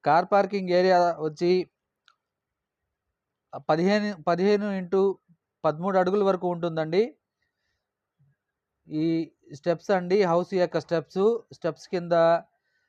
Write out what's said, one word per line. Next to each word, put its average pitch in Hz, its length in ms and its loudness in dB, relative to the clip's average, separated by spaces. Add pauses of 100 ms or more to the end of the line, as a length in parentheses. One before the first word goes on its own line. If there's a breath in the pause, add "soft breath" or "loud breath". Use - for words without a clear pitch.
కార్ 165 260 2
పార్కింగ్ 196 420 0
ఏరియా 180 280 4 (200)
వచ్చి 156 300 -2 (2250)
పదిహేను, 202 460 0 (120)
పదిహేను 202 480 0
ఇంటూ 190 300 -2 (640)
పదమూడు 170 360 -2
అడుగుల 190 240 0
వరకు 185 260 0
ఉంటుందండి. 165 540 -2 (1800)
ఈ 156 180 -4 (480)
స్టెప్స్ 170 380 -4
అండి, 185 320 0
హౌస్ 175 300 0
యొక్క 175 260 0
స్టెప్స్. 170 440 -4 (300)
స్టెప్స్ - 340 -8
కింద 175 260 -4 (760)